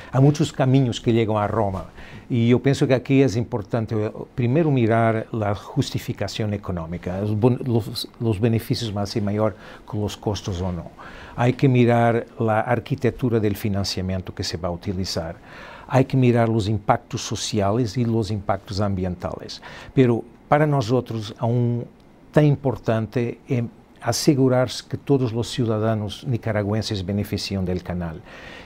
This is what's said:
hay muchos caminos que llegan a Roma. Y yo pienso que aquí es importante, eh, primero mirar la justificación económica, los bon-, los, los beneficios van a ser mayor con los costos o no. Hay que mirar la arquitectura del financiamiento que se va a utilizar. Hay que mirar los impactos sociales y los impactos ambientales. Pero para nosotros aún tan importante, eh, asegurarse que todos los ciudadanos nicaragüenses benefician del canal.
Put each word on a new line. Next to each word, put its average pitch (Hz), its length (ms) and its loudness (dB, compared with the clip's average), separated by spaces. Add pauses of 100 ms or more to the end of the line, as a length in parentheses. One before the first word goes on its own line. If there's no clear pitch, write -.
(120)
hay 131 100 4
muchos 147 320 4
caminos 127 480 2
que 120 100 2
llegan 110 260 2
a 104 100 2
Roma. 98 380 -2 (440)
Y 117 200 2
yo 123 100 6
pienso 135 280 2
que 131 60 4
aquí 135 300 4
es 110 120 2
importante, 110 600 -4
eh, 107 160 -2 (240)
primero 139 340 2
mirar 113 640 4
la 104 240 -2
justificación 107 1000 -4
económica, 90 640 -6
los 107 160 -2
bon-, 120 300 4
los, 117 420 -2 (120)
los 113 200 0
beneficios 113 540 -2
van 101 120 -4
a - 20 -6
ser 104 160 -4
mayor 104 320 0 (300)
con 107 160 -6
los 101 140 -4
costos 95 460 -4
o 92 100 -4
no. 85 200 -8 (440)
Hay 123 180 2
que 143 140 2
mirar 117 600 4 (100)
la 110 220 0
arquitectura 117 800 0
del 101 160 0
financiamiento 95 800 -4
que 101 80 -8
se 92 140 -6
va 87 100 -6
a 87 40 -2
utilizar. 87 640 -6 (520)
Hay 131 180 4
que - 100 -2
mirar 120 320 6
los 113 220 2
impactos 110 520 -2
sociales 107 760 -2
y 120 80 0
los 113 240 0
impactos 101 520 -4
ambientales. 92 800 -4 (320)
Pero 123 280 4 (240)
para 151 200 4
nosotros 120 720 -2
aún 120 460 0 (460)
tan 151 140 6
importante, 117 920 0 (100)
eh, 120 140 0 (360)
asegurarse 127 880 2
que - 80 -8
todos 127 380 0
los 117 160 -2
ciudadanos 110 760 -2
nicaragüenses 107 800 -2
benefician 98 600 -2
del 90 160 -2
canal. 87 400 -6 (440)